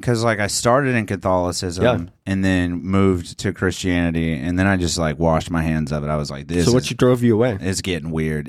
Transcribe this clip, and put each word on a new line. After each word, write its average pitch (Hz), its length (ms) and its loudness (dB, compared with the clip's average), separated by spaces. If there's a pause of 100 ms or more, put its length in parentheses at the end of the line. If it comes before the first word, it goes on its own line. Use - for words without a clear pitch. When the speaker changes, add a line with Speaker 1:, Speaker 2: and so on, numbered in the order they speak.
Speaker 1:
'cause, 117 220 0
like, 110 160 0
I 104 80 0
started 127 480 2
in 107 120 0
Catholicism 90 760 -2
Speaker 2:
Yeah. 110 220 2 (220)
Speaker 1:
and 95 180 0
then 90 380 2
moved 95 560 0
to 101 120 -2
Christianity, 87 840 -2
and 80 260 -4
then 95 80 4
I 98 100 2
just, 85 220 -2
like, 76 200 -2
washed 80 300 2
my 82 140 -2
hands 78 280 -2
of 73 120 -4
it. 73 40 -6
I 76 100 -2
was 73 140 -4
like, 71 160 -12
"This 85 180 0
Speaker 2:
So 98 60 6
what 127 120 4
Speaker 1:
is, - 80 -6
Speaker 2:
you 117 40 -8
drove 123 280 2
you 117 100 6
away? 110 260 2
Speaker 1:
it's 92 220 -4
getting 82 300 -4
weird." 78 380 -2